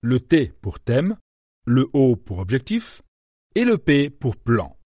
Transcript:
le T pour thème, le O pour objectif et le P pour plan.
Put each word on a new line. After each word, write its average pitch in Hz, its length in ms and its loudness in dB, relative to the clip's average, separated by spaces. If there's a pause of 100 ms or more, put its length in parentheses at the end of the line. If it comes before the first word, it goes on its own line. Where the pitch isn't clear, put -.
le 123 200 0
T 156 400 0
pour - 180 -8
thème, 156 380 -2 (480)
le 127 260 2
O 135 240 4
pour 92 240 -12
objectif 127 640 -6 (540)
et 233 100 2
le 233 120 2
P 143 320 0
pour 127 280 -6
plan. 104 500 -2